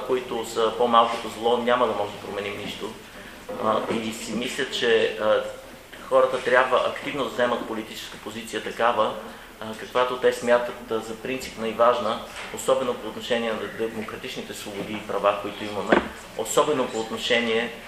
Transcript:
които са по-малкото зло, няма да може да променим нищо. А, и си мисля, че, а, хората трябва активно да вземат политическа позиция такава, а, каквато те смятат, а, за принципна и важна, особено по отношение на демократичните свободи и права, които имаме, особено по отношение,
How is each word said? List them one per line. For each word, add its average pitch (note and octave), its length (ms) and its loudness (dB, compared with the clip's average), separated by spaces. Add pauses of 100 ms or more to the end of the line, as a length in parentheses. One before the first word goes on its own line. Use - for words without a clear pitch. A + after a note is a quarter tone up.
които B2 380 0
са A2+ 320 2
по-малкото A#2 520 6
зло, A2+ 280 2
няма A#2+ 300 4
да A2 60 2
може G2+ 180 -2
да - 160 -12
променим G2+ 380 -6
нищо. G2+ 280 -8 (680)
А, G#2+ 160 2 (140)
и A2 200 -4
си - 200 -8
мисля, B2+ 380 -4
че, A2+ 500 2
а, G#2+ 220 4 (640)
хората C3 340 4
трябва B2+ 340 6
активно - 460 0
да A2+ 60 -4
вземат B2 380 0
политическа A2 500 -8
позиция A2 460 -8
такава, A2+ 500 2 (480)
а, A2 40 -8 (140)
каквато B2 380 0
те A#2+ 160 4
смятат, A#2+ 580 0
а, A2+ 80 0
за A2 160 -8
принципна B2 520 -6
и A2+ 40 -2
важна, A#2 480 4 (360)
особено B2+ 380 2
по A2 140 -6
отношение A2+ 460 -2
на G#2 340 -4
демократичните A2+ 640 -8
свободи G2+ 400 -8
и G#2 140 -8
права, G2 340 2
които G#2 220 -6
имаме, G#2 320 2 (420)
особено D3 500 2
по A2 120 -4
отношение, A#2 720 0 (160)